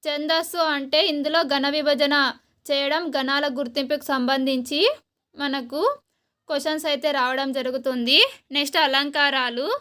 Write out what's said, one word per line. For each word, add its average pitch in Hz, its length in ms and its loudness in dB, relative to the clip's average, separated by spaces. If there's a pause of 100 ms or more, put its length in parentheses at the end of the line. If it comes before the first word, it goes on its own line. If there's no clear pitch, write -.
ఛందస్సు 320 560 -2 (140)
అంటే 277 240 0 (140)
ఇందులో 302 260 0 (140)
గణ 277 120 0 (120)
విభజన 285 380 2 (540)
చేయడం, 285 340 0 (120)
గణాల 277 300 0 (120)
గుర్తింపుకు 277 560 -4
సంబంధించి 262 680 0 (640)
మనకు 277 400 -4 (680)
క్వశ్చన్స్ 311 420 -2
అయితే 285 260 0
రావడం 262 400 0
జరుగుతుంది. 254 600 0 (380)
నెక్స్ట్ 285 300 -2
అలంకారాలు. 269 800 0 (160)